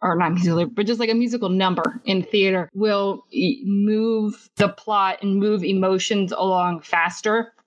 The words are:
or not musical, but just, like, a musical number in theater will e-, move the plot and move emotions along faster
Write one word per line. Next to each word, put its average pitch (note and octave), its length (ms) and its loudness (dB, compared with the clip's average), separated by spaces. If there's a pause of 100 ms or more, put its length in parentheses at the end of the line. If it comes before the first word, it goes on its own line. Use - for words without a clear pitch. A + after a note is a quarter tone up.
or F#3 140 0
not E3+ 180 2
musical, F3 340 2
but G#3 200 -2
just, A3+ 120 0
like, A#3 100 0
a A3+ 60 2
musical A#3 340 0
number F#3 560 0
in F#3+ 180 0
theater F#3+ 500 2
will G3+ 580 0
e-, - 340 -2
move G#3+ 920 0
the G3+ 120 2
plot G3 520 -2
and G3 160 0
move G#3 260 0
emotions F#3+ 720 0
along F3+ 460 -2
faster G#3+ 720 -2 (140)